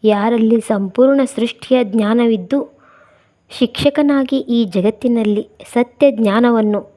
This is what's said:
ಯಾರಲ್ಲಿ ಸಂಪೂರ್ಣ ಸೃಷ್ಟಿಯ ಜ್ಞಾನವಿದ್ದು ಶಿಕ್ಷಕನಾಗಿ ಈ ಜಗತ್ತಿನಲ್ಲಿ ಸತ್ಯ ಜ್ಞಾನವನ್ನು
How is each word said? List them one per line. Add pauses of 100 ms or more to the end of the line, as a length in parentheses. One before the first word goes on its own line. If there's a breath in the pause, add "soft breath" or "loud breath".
ಯಾರಲ್ಲಿ
ಸಂಪೂರ್ಣ
ಸೃಷ್ಟಿಯ
ಜ್ಞಾನವಿದ್ದು (920 soft breath)
ಶಿಕ್ಷಕನಾಗಿ
ಈ
ಜಗತ್ತಿನಲ್ಲಿ (240)
ಸತ್ಯ
ಜ್ಞಾನವನ್ನು (160)